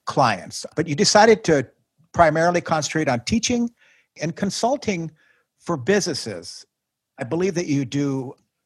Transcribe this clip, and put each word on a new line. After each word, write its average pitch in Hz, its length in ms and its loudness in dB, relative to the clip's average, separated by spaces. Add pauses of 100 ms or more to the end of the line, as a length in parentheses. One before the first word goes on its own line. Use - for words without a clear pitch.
clients, 113 600 0 (100)
but 151 120 -2
you 143 80 -4
decided 214 500 6
to 143 200 2 (480)
primarily 165 480 4
concentrate 156 460 -2
on 127 180 0
teaching 233 440 0 (520)
and 160 140 -6
consulting 196 760 -4 (480)
for 170 180 -6
businesses. 131 880 -4 (540)
I 139 40 -8
believe 165 320 -2
that 170 120 -2
you 139 180 -2
do, 135 480 -4 (320)